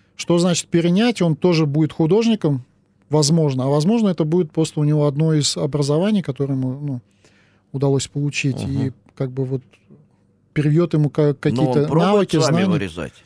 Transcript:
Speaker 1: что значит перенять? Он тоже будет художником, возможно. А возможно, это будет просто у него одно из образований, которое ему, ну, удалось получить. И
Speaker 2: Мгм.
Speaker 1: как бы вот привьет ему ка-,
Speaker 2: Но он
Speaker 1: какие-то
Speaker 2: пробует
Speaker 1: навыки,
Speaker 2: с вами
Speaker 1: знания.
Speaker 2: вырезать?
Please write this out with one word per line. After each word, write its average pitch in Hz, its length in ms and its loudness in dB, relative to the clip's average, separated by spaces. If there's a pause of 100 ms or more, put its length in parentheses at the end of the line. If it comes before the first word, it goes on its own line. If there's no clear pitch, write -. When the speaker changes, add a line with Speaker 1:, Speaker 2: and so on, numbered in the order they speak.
(160)
Speaker 1:
что - 240 0
значит 175 280 0
перенять? 180 540 2
Он 165 140 2
тоже 160 300 2
будет 147 280 0
художником, 170 720 0 (440)
возможно. 147 560 2
А - 20 -2
возможно, 190 420 2
это 170 160 -2
будет 170 260 0
просто 160 280 -2
у 151 40 0
него 147 240 2
одно 156 260 0
из 147 240 0
образований, 156 640 0
которое 139 320 -4
ему, 131 260 -4
ну, 139 220 -8 (680)
удалось 139 360 0
получить. 143 600 -4
И - 0 -
Speaker 2:
Мгм. 135 260 -4 (220)
Speaker 1:
как 135 160 -6
бы 131 140 -6
вот 131 180 -6 (920)
привьет 156 400 2
ему 151 160 2
ка-, - 140 -2
Speaker 2:
Но 147 80 2
он 139 80 -6
Speaker 1:
какие-то 143 480 0
Speaker 2:
пробует 170 260 2
Speaker 1:
навыки, 190 220 2
Speaker 2:
с 156 40 2
вами 135 180 0
Speaker 1:
знания. 190 120 2
Speaker 2:
вырезать? 87 440 -4 (120)